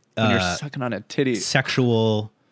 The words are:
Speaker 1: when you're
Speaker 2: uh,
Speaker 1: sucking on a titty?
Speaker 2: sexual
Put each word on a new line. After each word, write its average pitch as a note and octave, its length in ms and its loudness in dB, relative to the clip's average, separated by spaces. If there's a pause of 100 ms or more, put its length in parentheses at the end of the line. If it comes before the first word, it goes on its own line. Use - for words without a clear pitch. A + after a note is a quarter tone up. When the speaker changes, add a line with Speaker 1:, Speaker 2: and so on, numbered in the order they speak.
(140)
Speaker 1:
when A2 160 2
you're F#2+ 80 4
Speaker 2:
uh, F2+ 180 0
Speaker 1:
sucking C#3+ 260 -8
on B2 100 -4
a G2+ 100 -6
titty? C3 340 -2
Speaker 2:
sexual A2+ 960 0 (200)